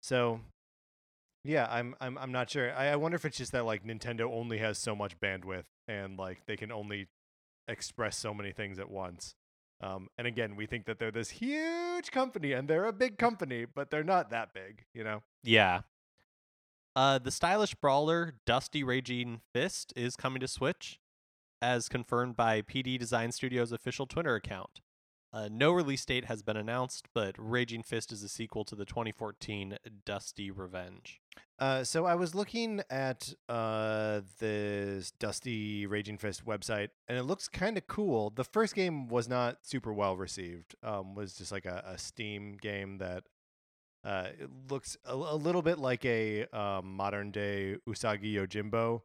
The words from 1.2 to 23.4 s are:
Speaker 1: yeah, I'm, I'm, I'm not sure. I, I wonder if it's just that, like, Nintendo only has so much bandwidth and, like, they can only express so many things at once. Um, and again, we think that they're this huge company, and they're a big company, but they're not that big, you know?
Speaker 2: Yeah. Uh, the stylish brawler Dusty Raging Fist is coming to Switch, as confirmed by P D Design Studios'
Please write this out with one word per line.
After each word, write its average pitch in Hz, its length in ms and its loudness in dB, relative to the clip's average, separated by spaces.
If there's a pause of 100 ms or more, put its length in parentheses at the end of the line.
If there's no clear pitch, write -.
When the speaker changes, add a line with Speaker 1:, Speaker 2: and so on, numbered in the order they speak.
Speaker 1:
yeah, 139 240 4
I'm, 120 320 -2
I'm, 131 160 -6
I'm 131 160 -8
not 127 160 2
sure. 127 240 0
I, 135 160 2
I 147 80 4
wonder 160 200 0
if - 80 -4
it's 151 140 -4
just 127 140 -6
that, 123 140 2
like, 107 180 0
Nintendo 117 480 -2
only 117 260 -2
has 107 200 0
so 110 160 -2
much 101 240 -4
bandwidth 92 460 -2 (240)
and, 98 280 -6
like, 92 300 -8
they 107 100 -4
can 107 140 -8
only 104 380 -6 (580)
express 117 500 -4
so 107 160 -4
many 101 200 -6
things 98 260 -6
at 98 100 -6
once. 92 460 -8 (480)
Um, 95 260 -6 (100)
and 120 80 -2
again, 113 300 -2
we 104 100 -6
think 113 180 -6
that 110 140 -6
they're 113 120 -2
this 110 200 -4
huge 339 800 -4
company, 247 420 0
and 131 160 -2
they're 160 160 4
a 226 80 0
big 208 240 0
company, 165 480 0
but 139 260 -6
they're 151 140 0
not 180 240 4
that 113 240 -4
big, 95 400 -14
you 117 100 -10
know? 107 200 -4 (200)
Speaker 2:
Yeah. 101 380 10 (1120)
Uh, 135 240 8
the 123 120 0
stylish 196 460 4
brawler 156 580 4 (100)
Dusty 135 400 2
Raging 123 560 0 (140)
Fist 156 420 -2
is 123 200 0
coming 131 240 -2
to 131 80 -4
Switch, - 500 -2 (640)
as 120 260 2
confirmed 123 480 0
by 113 240 6
P 131 220 -4
D 127 160 0
Design 117 340 2
Studios' 123 400 0